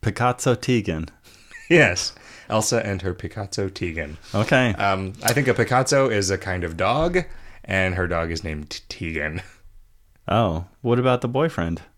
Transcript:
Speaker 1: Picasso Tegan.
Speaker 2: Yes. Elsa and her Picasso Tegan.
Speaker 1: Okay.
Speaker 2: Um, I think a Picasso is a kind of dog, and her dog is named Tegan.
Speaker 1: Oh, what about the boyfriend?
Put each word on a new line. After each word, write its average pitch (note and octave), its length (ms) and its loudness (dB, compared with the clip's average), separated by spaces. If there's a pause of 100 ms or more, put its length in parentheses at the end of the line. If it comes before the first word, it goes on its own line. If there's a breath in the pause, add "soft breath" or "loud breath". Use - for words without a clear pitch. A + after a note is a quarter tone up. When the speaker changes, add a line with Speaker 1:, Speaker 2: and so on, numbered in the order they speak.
Speaker 1:
Picasso B2 540 2
Tegan. G2 540 0 (600 loud breath)
Speaker 2:
Yes. C3 440 4 (360 loud breath)
Elsa A2 360 2
and G2 180 -4
her F2+ 100 -4
Picasso G2 560 -6
Tegan. D#2+ 480 -6 (160)
Speaker 1:
Okay. B2 400 4
Speaker 2:
Um, F#2+ 400 0 (100)
I B2 100 2
think C3 140 2
a B2 60 4
Picasso C3 560 2
is G2+ 220 0
a F#2+ 80 0
kind F#2 240 -4
of E2 140 -6
dog, D3+ 420 0 (460 loud breath)
and F#2 300 0
her F2+ 120 0
dog E2 240 -2
is D#2+ 120 -6
named D2+ 460 -8
Tegan. D#2+ 520 -6 (840 loud breath)
Speaker 1:
Oh, F2+ 380 2 (160)
what A#2+ 160 2
about B2 240 2
the B2+ 60 -2
boyfriend? A#2+ 540 -2 (160)